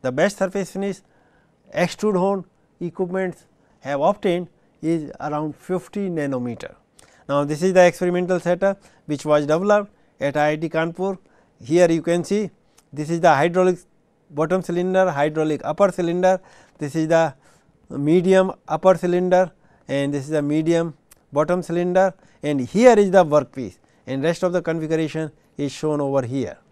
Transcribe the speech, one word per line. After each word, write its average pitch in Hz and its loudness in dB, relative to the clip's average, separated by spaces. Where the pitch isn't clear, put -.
The 127 -4
best 175 0
surface 190 -4
finish 196 -6
extrude 180 -2
horn 190 -2
equipments 180 -6
have 139 -6
obtained 175 0
is 160 -4
around 151 -6
fifty 185 -6
nanometer. 135 -6
Now, 143 0
this 147 -4
is 185 0
the 180 10
experimental 180 0
setup 185 -2
which 147 -8
was 151 4
developed 202 2
at 143 -2
I 151 2
I 156 -2
T 156 -6
Kanpur. 170 -4
Here 165 4
you 165 0
can 170 -2
see 202 -4
this 147 -8
is 170 -2
the 165 6
hydraulic 175 2
bottom 160 -2
cylinder, 185 0
hydraulic 151 -2
upper 180 2
cylinder, 180 0
this 147 -8
is 160 -2
the 165 2
medium 185 2
upper 170 2
cylinder 180 2
and 139 -2
this 143 -6
is 147 -14
the 151 0
medium 160 0
bottom 160 0
cylinder, 180 0
and 147 -2
here 220 6
is 202 4
the 185 6
workpiece 135 -2
and 135 -6
rest 170 -2
of 180 -2
the 180 0
configuration 160 -4
is 143 -4
shown 151 -4
over 139 0
here. 123 -6